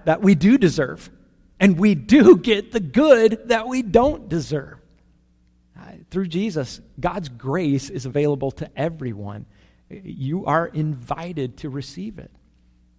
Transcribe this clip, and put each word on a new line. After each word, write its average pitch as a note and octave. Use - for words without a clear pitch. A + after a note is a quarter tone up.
that D#3+
we G3
do G3
deserve, D3
and F#3
we G3+
do G#3
get G#3
the A#3
good A3+
that A3+
we B3+
don't A#3
deserve. C#3+
Uh, -
through F#3+
Jesus, E3
God's F3
grace C3+
is B2+
available C#3+
to -
everyone. A#2
You E3
are D#3+
invited D3+
to D3+
receive F3
it. -